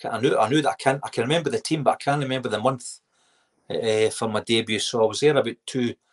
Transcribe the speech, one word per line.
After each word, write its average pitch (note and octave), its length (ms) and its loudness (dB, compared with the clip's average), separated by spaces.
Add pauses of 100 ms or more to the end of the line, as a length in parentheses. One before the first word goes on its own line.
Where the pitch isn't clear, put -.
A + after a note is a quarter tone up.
can't, - 140 -6
I A2 40 -6
knew, - 180 2
I A2 120 2
knew D3+ 120 4
that - 100 2
I - 40 -8
can't, C#3 280 0
I - 60 -12
can A#2 140 -2
remember D3 260 0
the A2+ 100 -2
team, D#3 240 -2
but A#2 100 4
I - 20 -4
can't C#3+ 260 -2
remember C3 280 -2
the G#2 100 -2
month, B2+ 400 -4 (680)
uh, A2 400 2
for A2+ 180 -4
my G#2+ 140 -2
debut. A2 380 0
So A#2 240 0
I - 20 8
was G2+ 140 -4
there D3 160 4
about B2 200 0 (100)
two, A#2+ 280 -2 (180)